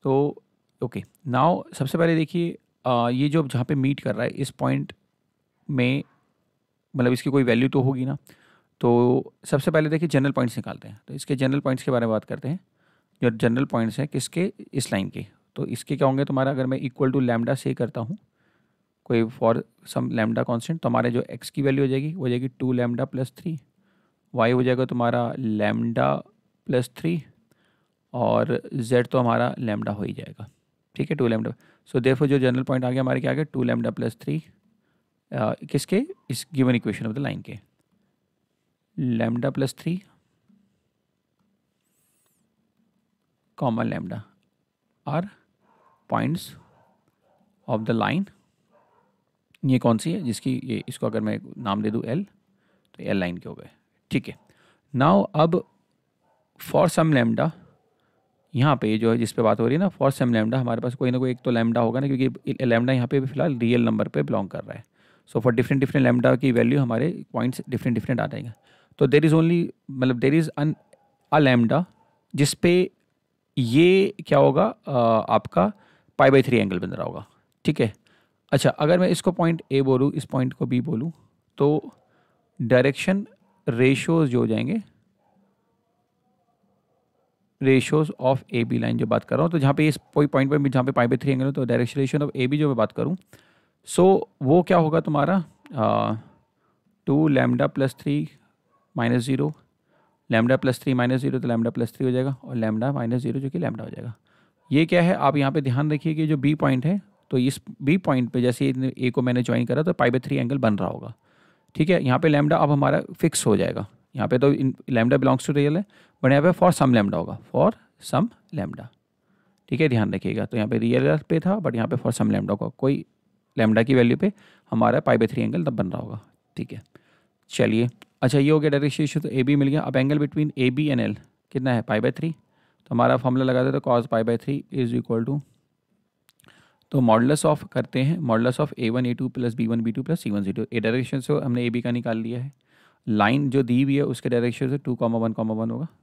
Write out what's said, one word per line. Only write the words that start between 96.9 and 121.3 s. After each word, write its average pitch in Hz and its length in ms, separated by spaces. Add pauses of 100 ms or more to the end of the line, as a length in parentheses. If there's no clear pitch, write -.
टू 151 240
lambda 127 380
plus 135 260
three 151 320 (720)
minus 120 300
zero, 139 240 (800)
lambda 120 260
plus 131 240
three 135 120
minus 127 300
zero, 131 180
तो 127 60
lambda 117 220
plus 117 180
three - 140
हो 131 80
जाएगा 131 340
और 127 120
lambda 113 360
minus 123 320
zero 120 120
जो 135 140
कि - 80
lambda 113 220
हो 110 100
जाएगा। 117 240 (580)
ये 151 140
क्या 175 160
है, 180 120
आप 143 220
यहाँ 139 160
पे 156 80
ध्यान 139 320
रखिए 156 220
कि 156 120
जो 151 100
बी 139 180
पॉइंट 135 320
है, 190 140 (300)
तो 135 80
इस 127 220 (220)
बी 143 140
पॉइंट 131 340
पे 123 120
जैसे 123 260
इतने 131 300
ए 127 120
को 127 120
मैंने 123 200
ज्वाइन 120 240
करा 127 160
तो 170 100
पाई 127 180
by 131 160
थ्री 139 100
एंगल 131 220
बन 110 200
रहा 92 100
होगा। 110 260 (600)
ठीक 160 160
है, 170 140
यहाँ 127 140
पे 160 120
lambda 147 220
अब 156 180
हमारा 143 300
फिक्स - 460
हो 110 100
जाएगा, 92 300 (300)
यहाँ 107 120
पे 123 100
तो 139 160
in, 131 180
lambda 123 460
belongs 131 240
to - 80
real 147 260
है, 196 80 (400)
but 131 60
यहाँ 139 120
पे 175 80
for 180 220
some 131 200
lambda 101 220
होगा, 90 240 (160)
for 160 180 (320)
some 165 240 (260)
lambda। 107 320 (840)
ठीक 143 120
है, 160 80
ध्यान 107 260
रखिएगा, 101 300
तो 113 120
यहाँ 107 120
पे 117 100
रियल 127 400 (100)
पे 165 120